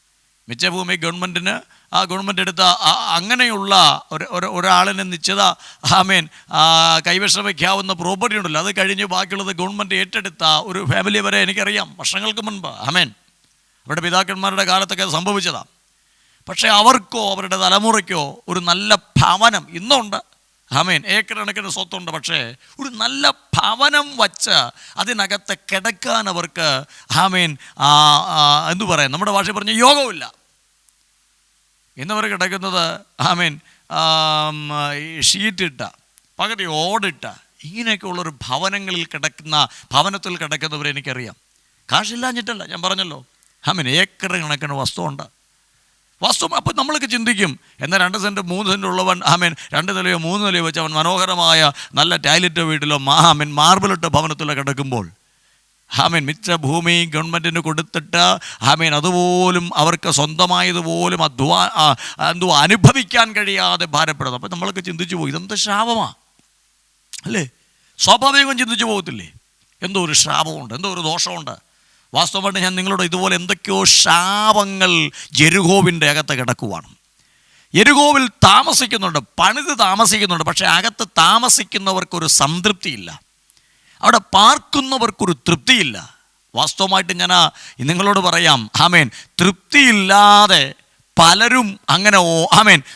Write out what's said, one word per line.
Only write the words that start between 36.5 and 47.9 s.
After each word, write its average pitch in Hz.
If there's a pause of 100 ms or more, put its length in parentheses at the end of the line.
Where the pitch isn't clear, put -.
ഓടിട്ട, 190 (400)
ഇങ്ങനെയൊക്കെയുള്ളൊരു 185
ഭവനങ്ങളിൽ 180
കിടക്കുന്ന, 156 (380)
ഭവനത്തിൽ 180
കിടക്കുന്നവരെ 151
എനിക്കറിയാം. 127 (500)
കാശില്ലാഞ്ഞിട്ടല്ല, 233 (100)
ഞാൻ 175
പറഞ്ഞല്ലോ. 185 (440)
ആമേൻ, 175 (140)
ഏക്കർ 190
കണക്കിന് 147
വസ്തുവുണ്ട്. 143 (960)
വസ്തു, - (120)
അപ്പം 330
നമ്മളൊക്കെ 277
ചിന്തിക്കും, 220 (320)
എന്നാൽ 185